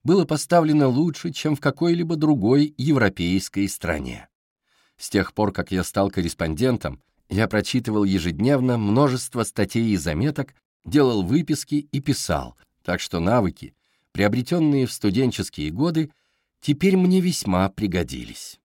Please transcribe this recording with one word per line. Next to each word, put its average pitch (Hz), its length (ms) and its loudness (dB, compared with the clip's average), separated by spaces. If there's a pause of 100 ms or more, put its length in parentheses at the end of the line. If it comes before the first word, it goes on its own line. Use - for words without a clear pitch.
было 175 220 4
поставлено 151 640 4
лучше, 151 440 0
чем 151 240 -2
в - 40 -6
какой-либо 170 560 0
другой 147 640 2
европейской 98 880 0
стране. 73 640 -6 (680)
С - 120 -14
тех 95 240 0
пор, 104 180 0
как - 200 -6
я 90 120 0
стал 98 260 -2
корреспондентом, 85 920 -2 (260)
я 92 200 0
прочитывал 107 560 0
ежедневно 107 720 0
множество 117 680 0
статей 113 460 -2
и 101 80 2
заметок, 90 560 -4 (320)
делал 120 380 2
выписки 147 520 -2
и 147 240 -6
писал, 78 560 -4 (280)
так 87 180 -4
что - 180 -6
навыки, 90 560 -2 (380)
приобретённые 127 720 0
в 117 80 -6
студенческие 101 800 -2
годы, 156 400 -2 (500)
теперь 151 340 2
мне 185 240 4
весьма 98 500 0
пригодились. 80 960 -6